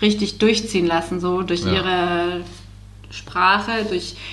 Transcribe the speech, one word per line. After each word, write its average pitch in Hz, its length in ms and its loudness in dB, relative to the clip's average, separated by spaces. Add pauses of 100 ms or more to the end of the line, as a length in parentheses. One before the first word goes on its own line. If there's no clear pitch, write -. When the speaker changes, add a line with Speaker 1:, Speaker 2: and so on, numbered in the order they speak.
Speaker 1:
richtig 208 360 2
durchziehen 214 480 2
lassen, 170 340 0
so 180 220 0
durch 175 200 0
Speaker 2:
Ja. 185 100 2
Speaker 1:
ihre 175 680 0 (720)
Sprache, 208 760 0
durch 180 280 -4 (160)